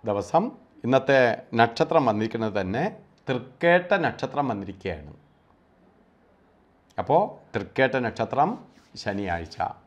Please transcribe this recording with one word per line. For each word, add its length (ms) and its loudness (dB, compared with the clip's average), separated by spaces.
ദിവസം 360 0
ഇന്നത്തെ 320 4
നക്ഷത്രം 500 2
വന്നിരിക്കുന്നത് 500 -2
തന്നെ 240 -2
തൃക്കേട്ട 640 2
നക്ഷത്രം 460 -4
വന്നിരിക്കുകയാണ്. 600 -8
അപ്പോ 160 2
തൃക്കേട്ട 400 0
നക്ഷത്രം 440 0
ശനിയാഴ്ച. 560 -6